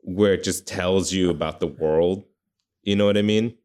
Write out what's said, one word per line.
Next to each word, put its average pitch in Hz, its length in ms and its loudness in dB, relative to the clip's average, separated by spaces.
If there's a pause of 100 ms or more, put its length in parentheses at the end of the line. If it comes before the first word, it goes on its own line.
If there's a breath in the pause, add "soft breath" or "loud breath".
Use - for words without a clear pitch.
where 98 320 2
it 90 100 -2
just 90 240 -6
tells 92 440 -2
you 92 180 2
about 78 300 -4
the 87 80 -4
world. 82 580 0 (580)
You 101 120 0
know 104 100 2
what 101 120 2
I - 60 2
mean? 107 420 0